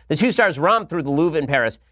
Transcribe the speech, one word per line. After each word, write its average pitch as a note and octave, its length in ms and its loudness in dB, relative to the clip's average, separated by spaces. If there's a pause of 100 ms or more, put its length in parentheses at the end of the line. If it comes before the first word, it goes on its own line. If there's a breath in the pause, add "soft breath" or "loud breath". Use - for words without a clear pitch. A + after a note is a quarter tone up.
the D#3+ 80 -2
two A#3 160 0
stars G3 260 0
romp F#3+ 320 0
through E3 140 -4
the C#3 80 -4
Louvre D#3 280 0
in C#3 80 -4
Paris, B2 320 0 (120)